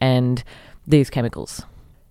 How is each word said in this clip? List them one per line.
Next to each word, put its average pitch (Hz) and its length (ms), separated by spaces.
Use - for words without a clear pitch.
and 127 420
these 147 220
chemicals. - 560